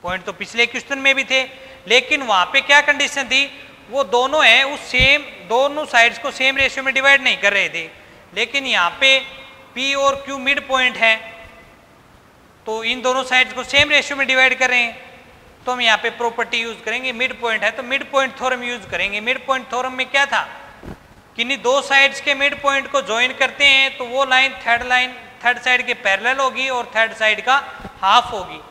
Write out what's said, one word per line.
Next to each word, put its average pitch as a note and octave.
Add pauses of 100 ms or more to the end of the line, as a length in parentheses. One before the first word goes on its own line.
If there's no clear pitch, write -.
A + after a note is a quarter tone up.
Point F3+
तो G3
पिछले A3
क्वेश्चन B3+
में C4+
भी C4+
थे, C4 (460)
लेकिन B3+
वहाँ G#3
पे C4+
क्या C#4+
condition C#4
थी? C4 (440)
वो C4+
दोनों C4
हैं A#3+
उस C#4
same, C4 (280)
दोनों C#4
sides A#3
को C4+
same C4
ratio C4+
में C4+
divide C4+
नहीं A#3
कर G3+
रहे F#3
थे, E3 (520)
लेकिन A#3+
यहाँ F#3+ (100)
पे C4+ (560)
P C4+
और C#4
क्यू C#4
mid C#4
point B3+
है, A3 (1500)
तो A3
इन A#3+
दोनों B3+
sides B3+
को B3
same C#4+
ratio C#4+
में C4+
divide C4
कर B3+
रहे B3
हैं, A#3 (680)
तो B3
हम B3
यहाँ A3
पे A3+
property A#3
use A3+
करेंगे, B3+
mid B3+
point A3
है G#3+
तो A#3
mid C4+
point C4
theorem B3
use A#3+
करेंगे। G3+
Mid B3+
point B3+
theorem B3+
में B3+
क्या C#4
था? F3 (880)
किन्हीं A#3+
दो B3+
sides C#4
के C#4+
मिड C#4
पॉइंट C4+
को C4+
ज्वाइन A#3+
करते C4+
हैं C4+
तो B3+
वो B3+
line C4
third A#3
line, B3+ (300)
third A#3+
side B3
के B3
parallel A3
होगी C4
और B3
third A3
side G#3+
का C4 (460)
हाफ A#3
होगी। D#3+ (120)